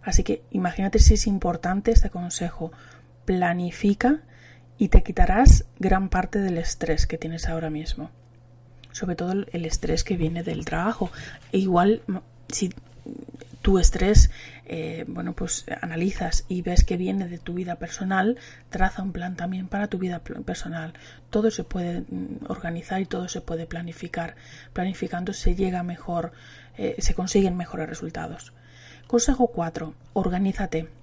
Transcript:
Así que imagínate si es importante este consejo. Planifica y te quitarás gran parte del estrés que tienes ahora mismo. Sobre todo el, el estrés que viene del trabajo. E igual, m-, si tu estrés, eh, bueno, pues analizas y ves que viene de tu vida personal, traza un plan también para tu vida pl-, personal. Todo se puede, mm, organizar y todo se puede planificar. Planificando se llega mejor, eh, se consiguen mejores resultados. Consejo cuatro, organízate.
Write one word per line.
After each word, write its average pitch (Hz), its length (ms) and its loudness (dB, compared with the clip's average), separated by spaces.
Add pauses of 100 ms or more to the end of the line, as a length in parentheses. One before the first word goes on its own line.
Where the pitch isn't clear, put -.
Así 190 220 4
que - 280 -4
imagínate 196 500 0
si 220 140 10
es 208 120 0
importante 190 640 -2
este 220 180 8
consejo. 175 640 -8 (520)
Planifica 180 960 0 (580)
y 208 120 0
te - 120 10
quitarás - 600 8 (160)
gran 190 280 2
parte 185 300 -2
del 190 180 0
estrés 165 520 0
que 160 100 -6
tienes 165 300 -6
ahora 165 200 -4
mismo. 156 420 -6 (840)
Sobre 185 240 -6
todo 175 160 -4
el, 196 200 -4
el 170 120 -4
estrés 160 400 -2
que 185 120 -2
viene 165 280 -2
del 160 200 -6
trabajo. 175 460 -4 (400)
E 190 80 2
igual, 190 480 2
m-, 190 140 -6 (280)
si 185 240 -4 (880)
tu 190 180 4
estrés, 190 520 8 (360)
eh, 160 420 -8
bueno, 175 260 -8
pues - 320 -6 (160)
analizas 170 680 -2
y 180 140 -4
ves 175 220 4
que 180 120 -2
viene 185 320 -4
de 175 100 -12
tu 170 160 -10
vida 175 200 -6
personal, 190 640 -2 (320)
traza - 320 0
un 190 100 -6
plan 180 240 -8
también 185 300 -6
para 202 220 -4
tu 185 100 -6
vida 180 220 -6
pl-, - 220 -14
personal. 165 520 -10 (340)
Todo 214 220 0
se - 140 -8
puede, 175 380 -6
mm, - 460 -10
organizar 175 520 -6
y 190 60 -4
todo 180 220 -6
se - 120 -10
puede 165 260 -8
planificar. 170 680 -10 (360)
Planificando 180 600 -4
se - 240 2
llega 180 260 -2
mejor, 170 500 -6 (440)
eh, - 220 -6
se - 160 2
consiguen 185 420 0
mejores 170 320 -8
resultados. - 640 -12 (560)
Consejo 240 400 2
cuatro, 165 460 -6 (180)
organízate. 185 760 -2 (140)